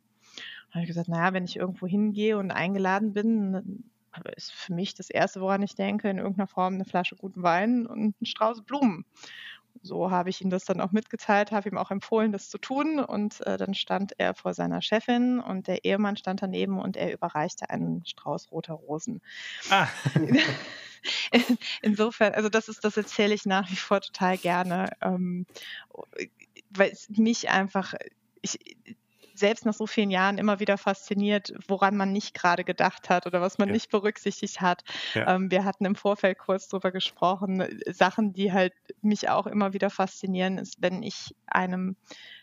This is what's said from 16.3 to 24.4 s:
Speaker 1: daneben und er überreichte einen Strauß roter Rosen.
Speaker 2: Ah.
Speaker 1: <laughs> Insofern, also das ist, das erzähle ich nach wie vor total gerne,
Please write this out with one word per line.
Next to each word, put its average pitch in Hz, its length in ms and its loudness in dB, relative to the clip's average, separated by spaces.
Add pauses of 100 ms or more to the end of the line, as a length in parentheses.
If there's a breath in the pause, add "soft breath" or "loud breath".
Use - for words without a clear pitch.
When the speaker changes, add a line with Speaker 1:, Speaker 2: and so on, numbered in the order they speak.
Speaker 1:
daneben 190 380 -2
und 196 180 -4
er 175 160 -2
überreichte - 560 -4
einen 165 360 -4
Strauß - 460 -8
roter 160 220 -8
Rosen. - 480 -8 (480 loud breath)
Speaker 2:
Ah. 190 180 6 (280)
Speaker 1:
<laughs> - 640 2 (1040 loud breath)
Insofern, 214 520 4
also 214 160 0
das 220 200 2
ist, - 140 -8
das 208 140 0
erzähle 208 360 2
ich 202 120 -2
nach 190 240 2
wie 190 60 -4
vor - 260 2
total 185 360 0
gerne, 180 520 0 (120)